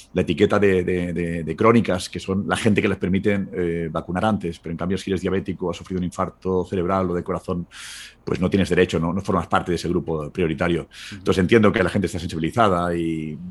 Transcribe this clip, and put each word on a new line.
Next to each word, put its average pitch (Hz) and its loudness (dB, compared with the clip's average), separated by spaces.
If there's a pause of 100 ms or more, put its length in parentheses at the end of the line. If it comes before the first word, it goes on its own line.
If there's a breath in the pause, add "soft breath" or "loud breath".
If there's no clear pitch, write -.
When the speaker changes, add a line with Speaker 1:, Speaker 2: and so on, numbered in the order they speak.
(140)
Speaker 1:
la 90 2
etiqueta 104 4
de, 95 4
de, 90 -2
de, 85 -4
de 78 -6
crónicas, 107 4
que 90 -10
son 95 -2
la 90 0
gente 101 2
que 101 0
les 95 -2
permiten, 98 0
eh, 85 -2
vacunar 87 -2
antes. 92 -2
Pero, 82 -10
en 80 -6
cambio, 92 -2
si - -8
eres 90 0
diabético 92 -2
o 85 -2
has 85 -10
sufrido 92 -8
un 90 -2
infarto 90 -4
cerebral 92 0
o 87 -2
de 85 -4
corazón, 87 -6 (580 loud breath)
pues - -4
no 87 2
tienes 98 2
derecho, 90 2
no, 82 0
no 95 -4
formas 92 0
parte 92 0
de 82 0
ese 82 -4
grupo 78 -2
prioritario. 82 0
Speaker 2:
Ujú. - -16
Speaker 1:
Entonces 92 2
entiendo 104 6
que 95 2
la 87 2
gente 98 0
está 85 -4
sensibilizada 87 0
y, 80 -4 (160)